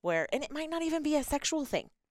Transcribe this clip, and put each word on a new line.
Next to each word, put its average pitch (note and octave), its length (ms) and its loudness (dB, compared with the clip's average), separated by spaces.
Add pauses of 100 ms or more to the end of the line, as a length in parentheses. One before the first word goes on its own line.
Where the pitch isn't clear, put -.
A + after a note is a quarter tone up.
where, E3 300 2
and C4+ 120 0
it - 80 -10
might D#4 180 -6
not E4 120 0
even E4 200 0
be D4+ 140 2
a C4+ 80 4
sexual C#4+ 400 0
thing - 260 -4 (200)